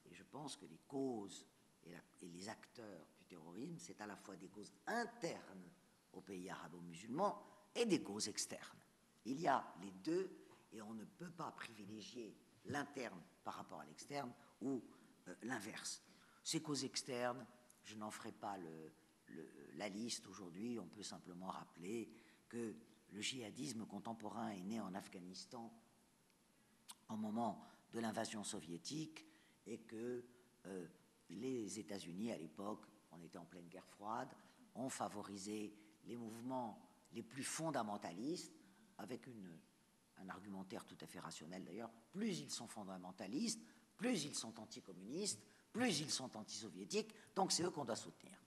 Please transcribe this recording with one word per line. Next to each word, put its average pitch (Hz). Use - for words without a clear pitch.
Et 87
je 90
pense 127
que -
les 80
causes 120
et 82
la, 85
et 90
les 90
acteurs 101
du 90
terrorisme, 92
c'est -
à 107
la 104
fois 98
des 87
causes 101
internes 107
au 92
pays 92
arabo-musulman 87
et 240
des 175
causes 101
externes. -
Il 135
y 170
a 127
les 98
deux, 165
et 110
on 107
ne 107
peut 165
pas 147
privilégier 107
l'interne 117
par 101
rapport 90
à 73
l'externe 127
ou, 131
euh, 90
l'inverse. -
Ces 160
causes 147
externes, 123
je 107
n'en 107
ferai 107
pas 101
le, 80
le, 78
la 98
liste 107
aujourd'hui, 101
on 92
peut 95
simplement 90
rappeler 98
que 113
le 98
djihadisme 117
contemporain 110
est 95
né 107
en 95
Afghanistan 98
au 113
moment 107
de 113
l'invasion 110
soviétique 95
et 113
que, 120
euh, 90
les 107
États-Unis, 98
à 82
l'époque, 98
on 85
était 82
en 85
pleine 87
guerre 90
froide, 113
ont 127
favorisé 101
les 120
mouvements 117
les 113
plus 131
fondamentalistes, 117
avec 113
une, 95
un 92
argumentaire 95
tout -
à -
fait 87
rationnel 82
d'ailleurs, 110
plus 190
ils 135
sont 117
fondamentalistes, 95
plus 190
ils 127
sont 113
anticommunistes, 113
plus 202
ils 135
sont 131
antisoviétiques, 107
donc 190
c'est 160
eux 180
qu'on 147
doit -
soutenir. -